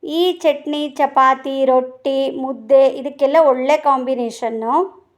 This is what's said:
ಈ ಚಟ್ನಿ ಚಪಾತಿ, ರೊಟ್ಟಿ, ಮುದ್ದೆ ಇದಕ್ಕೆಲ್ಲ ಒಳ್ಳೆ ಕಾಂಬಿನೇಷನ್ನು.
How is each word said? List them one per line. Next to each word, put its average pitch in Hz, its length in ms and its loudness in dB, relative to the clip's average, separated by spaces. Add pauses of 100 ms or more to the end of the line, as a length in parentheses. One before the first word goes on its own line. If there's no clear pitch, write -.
ಈ 320 200 -4 (200)
ಚಟ್ನಿ 294 380 -2 (180)
ಚಪಾತಿ, 269 640 0
ರೊಟ್ಟಿ, 262 680 0
ಮುದ್ದೆ 269 520 2 (180)
ಇದಕ್ಕೆಲ್ಲ 277 360 -2 (140)
ಒಳ್ಳೆ 254 260 0
ಕಾಂಬಿನೇಷನ್ನು. 247 960 -2 (440)